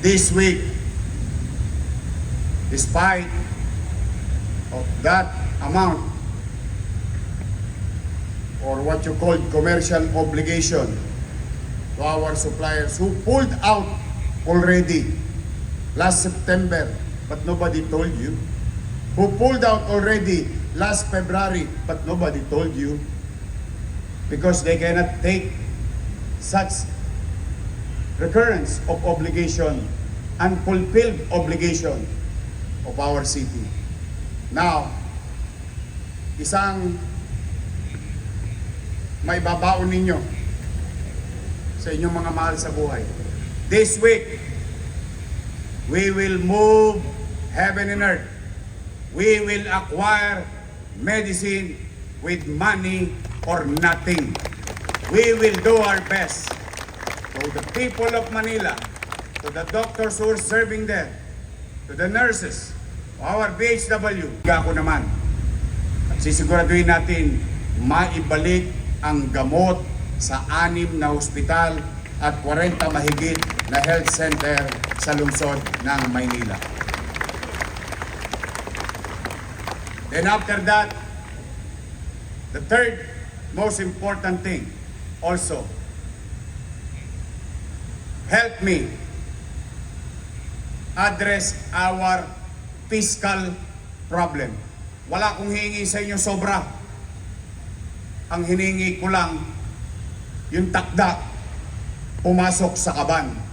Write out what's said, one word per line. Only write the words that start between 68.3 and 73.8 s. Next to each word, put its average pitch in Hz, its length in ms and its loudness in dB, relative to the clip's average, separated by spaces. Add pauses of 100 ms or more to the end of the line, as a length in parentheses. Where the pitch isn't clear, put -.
ang 143 320 0
gamot 160 480 4 (400)
sa 127 320 -2
anim 170 480 2
na 147 160 2
ospital 160 640 2 (400)
at 147 240 2
kwarenta 160 480 2
mahigit 151 480 2 (320)
na 139 160 6